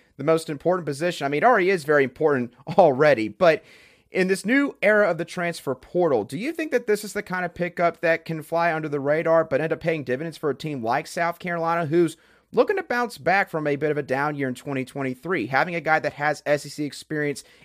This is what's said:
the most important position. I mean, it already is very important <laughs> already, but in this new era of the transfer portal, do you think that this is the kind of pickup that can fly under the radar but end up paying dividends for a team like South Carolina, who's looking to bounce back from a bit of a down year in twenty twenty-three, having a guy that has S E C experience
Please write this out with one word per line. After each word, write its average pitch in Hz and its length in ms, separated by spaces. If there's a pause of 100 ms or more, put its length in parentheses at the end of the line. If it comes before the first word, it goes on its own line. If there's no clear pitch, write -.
(180)
the 139 60
most 160 240
important 175 380
position. 151 380
I 139 60
mean, 147 120
it 220 40
already 196 240
is 185 120
very 143 220
important 131 560
<laughs> - 180
already, 139 480
but 156 380 (460)
in 185 180
this 190 180
new 269 340
era 208 300
of 170 80
the 170 80
transfer 170 480
portal, 143 500
do 135 140
you 254 120
think 320 220
that 247 140
this 208 180
is 202 80
the 202 100
kind 180 220
of 170 80
pickup 175 480
that 165 240
can 160 180
fly 170 300
under 156 160
the 147 100
radar 160 460
but 135 160
end 160 100
up - 100
paying 160 220
dividends 139 360
for 156 100
a 135 60
team 143 280
like 127 240
South 170 320
Carolina, 170 460
who's 160 320 (340)
looking 247 260
to 381 60
bounce 240 360
back 185 320
from 156 160
a 143 100
bit 151 140
of 147 80
a 147 40
down 139 320
year 139 140
in 127 60
twenty 131 320
twenty-three, 135 640
having 160 260
a 170 80
guy 156 160
that 147 160
has 147 320
S 143 180
E 143 60
C 151 140
experience 147 600 (200)